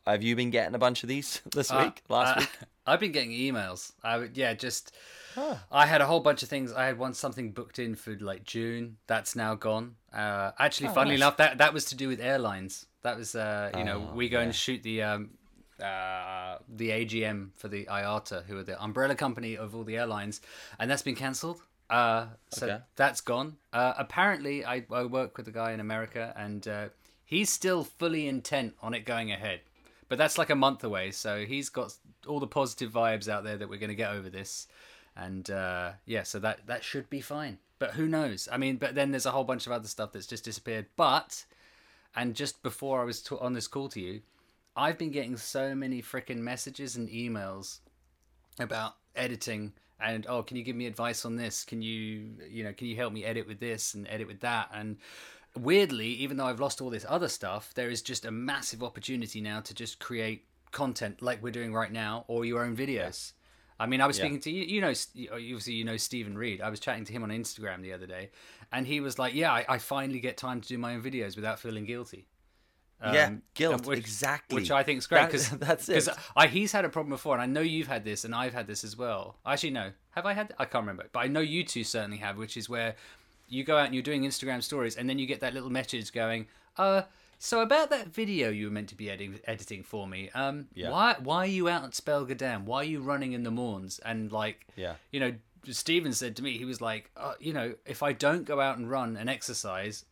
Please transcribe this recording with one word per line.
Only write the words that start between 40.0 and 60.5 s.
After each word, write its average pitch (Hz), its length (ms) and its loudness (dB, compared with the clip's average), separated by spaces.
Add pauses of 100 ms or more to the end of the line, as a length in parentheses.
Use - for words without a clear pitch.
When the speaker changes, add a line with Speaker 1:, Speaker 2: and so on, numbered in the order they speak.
Speaker 2:
that's 98 140 -10
just - 180 -8
disappeared. 110 500 -6
But, - 500 4 (680)
and 120 200 0
just - 280 -4
before 131 380 0
I - 20 2
was 120 180 -4
t-, - 180 -8
on 127 140 0
this 117 140 -4
call 139 220 -6
to - 100 -8
you, 95 220 -6 (560)
I've 147 200 2
been 160 140 -4
getting 127 260 -4
so 135 380 -2
many 131 260 -4
frickin' 123 380 -8
messages 123 580 -6
and 117 120 -4
emails 104 720 -6 (800)
about 110 360 -4 (200)
editing 113 580 -4 (260)
and, 110 280 -2
"Oh, 120 160 -2
can 127 140 -8
you 123 60 -6
give 120 120 -6
me 120 120 -4
advice 117 380 -4
on 117 120 -4
this? 117 260 -4
Can - 180 -8
you, 110 540 -6 (140)
you 113 160 -8
know, 101 80 -6
can 123 140 -8
you 117 100 -4
help 117 160 -2
me 107 100 -6
edit 113 240 -4
with 107 140 -12
this 113 320 -4
and 101 160 -10
edit 107 180 -6
with 98 140 -14
that?" 117 320 0
And 107 240 -6 (580)
weirdly, 135 520 4
even 131 300 -2
though 135 100 0
I've 120 120 -2
lost 139 220 -2
all 127 80 -4
this 110 180 -6
other 170 220 2
stuff, 101 440 -4
there 123 160 -2
is 123 120 -2
just - 240 -6
a 117 60 -6
massive 120 520 -4
opportunity 117 580 -6
now 107 200 -4
to - 120 -12
just 113 260 -8
create 110 460 -4 (260)